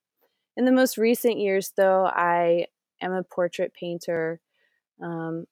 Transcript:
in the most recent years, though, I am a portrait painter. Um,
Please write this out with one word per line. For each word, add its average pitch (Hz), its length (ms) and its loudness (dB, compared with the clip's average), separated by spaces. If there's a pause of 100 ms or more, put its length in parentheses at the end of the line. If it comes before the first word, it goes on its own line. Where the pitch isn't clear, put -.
(560)
in 233 100 0
the 254 60 4
most 254 240 2
recent 226 440 2
years, 196 360 -2
though, 190 300 4
I 175 640 2 (340)
am 185 120 -4
a 185 100 -4
portrait 175 500 -4
painter. 170 680 -6 (600)
Um, 165 500 -8